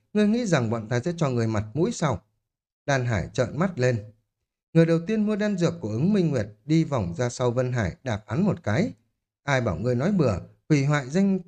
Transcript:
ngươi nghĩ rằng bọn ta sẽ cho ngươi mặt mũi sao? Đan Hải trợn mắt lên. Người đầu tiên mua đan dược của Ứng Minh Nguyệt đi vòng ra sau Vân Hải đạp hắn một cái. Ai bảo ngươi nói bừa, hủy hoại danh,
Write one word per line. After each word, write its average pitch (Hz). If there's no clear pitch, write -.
ngươi 208
nghĩ 240
rằng 135
bọn 110
ta 123
sẽ 175
cho 156
ngươi 117
mặt 110
mũi 185
sao? 135
Đan 131
Hải 104
trợn 123
mắt 180
lên. 123
Người 165
đầu 165
tiên 220
mua 214
đan 208
dược 170
của 107
Ứng 139
Minh 175
Nguyệt 117
đi 160
vòng 117
ra 123
sau 123
Vân 127
Hải 117
đạp 107
hắn 147
một 170
cái. 156
Ai 139
bảo 107
ngươi 120
nói 147
bừa, 131
hủy 143
hoại 143
danh, 190